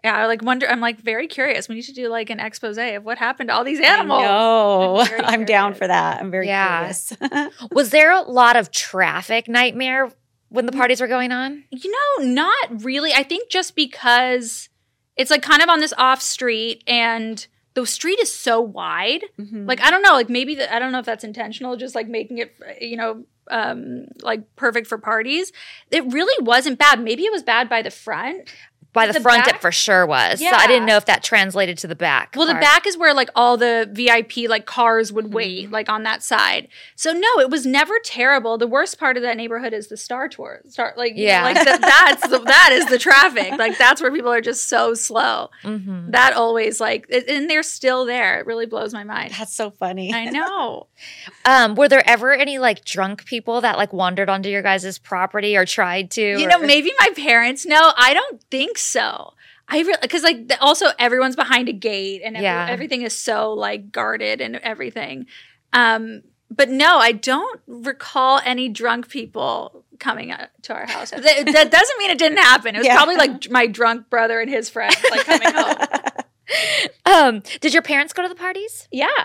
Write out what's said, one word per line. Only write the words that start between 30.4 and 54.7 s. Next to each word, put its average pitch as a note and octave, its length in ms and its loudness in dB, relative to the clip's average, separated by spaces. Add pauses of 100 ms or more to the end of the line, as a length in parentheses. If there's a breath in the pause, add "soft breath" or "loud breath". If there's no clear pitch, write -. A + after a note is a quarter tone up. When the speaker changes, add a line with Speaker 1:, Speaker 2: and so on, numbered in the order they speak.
Speaker 3:
I A3+ 220 6
didn't A#3+ 180 4
Speaker 1:
Yeah. A3 60 4
Speaker 3:
know G#3 60 6
if G#3 80 0
that - 180 2
translated F#3+ 540 0
to - 100 -12
the D#3+ 80 -10
back D3 400 -2
Speaker 1:
Well, D#4+ 100 0
the E4 60 0
Speaker 3:
part. - 100 0
Speaker 1:
back D#4 240 4
is F4+ 100 -4
where, D#4+ 160 4
like, C4 220 2
all A#3+ 220 4
the A3+ 340 0
V A#3+ 180 -2
I A#3 140 4
P, A#3 240 -8
like, A3 200 -2
cars A3+ 460 0
would A3 120 -4
Speaker 2:
Mm-hmm. G#3+ 100 -12
Speaker 1:
wait, G3 380 -8
like, G#3+ 160 -6
on A3 160 -4
that - 180 -4
side. - 460 0 (260 loud breath)
So, - 180 -4
no, G4+ 280 2
it C4 100 2
was C4+ 160 -4
never D4+ 380 2
terrible. A#3+ 520 0
The A#3 120 -4
worst C#4+ 320 -2
part C4+ 160 0
of A#3+ 80 -4
that A#3 120 -4
neighborhood A#3 360 -8
is G#3+ 160 -10
the A3 80 -16
Star B3+ 320 -8
Tours. - 460 -18
Star, - 220 -6
like, A#3 200 -6
you G#3 100 -4
know, G3+ 60 6
Speaker 3:
Yeah. F3+ 100 4
Speaker 1:
like, B3+ 160 2
the, D#4 220 6
that's D#4 480 6
the, B3+ 100 2
that C#4 340 8
is C#4 140 2
the B3+ 120 2
traffic. C4+ 600 4
Like, A3+ 200 -2
that's C4 220 4
where C4+ 120 0
people A#3+ 200 -2
are A#3 80 2
just A#3+ 280 -6
so A#3 260 0
slow. A3 560 -4 (140 soft breath)
Speaker 3:
Mm-hmm. F#3+ 480 -10
Speaker 1:
That B3 220 4
always, A3+ 460 -2
like, A3 280 -4
it, B3+ 200 -2
and D4 220 -4
they're D#4 140 0
still B3+ 420 -2
there. A#3 320 -2
It - 80 -8
really A3+ 200 -6
blows A3 280 -8
my G#3 80 -12
mind. G#3+ 340 -10
Speaker 2:
That's G#3+ 200 -12
so G#3+ 160 -8
funny. F#3 420 -8
Speaker 1:
I A3+ 120 -6
know. D#4+ 640 -8
Speaker 3:
<laughs> - 40 -20 (500 loud breath)
Um, B3 280 4
were C#4 160 4
there C4+ 180 6
ever A#3+ 240 4
any, C#4 260 0
like, A#3+ 280 -2
drunk G3 400 -6
people A#3 340 -6
that, A#3 160 0
like, G3+ 160 -2
wandered F#3 380 -2
onto G3 180 -4
your G3+ 140 -4
guys' F#3+ 340 -2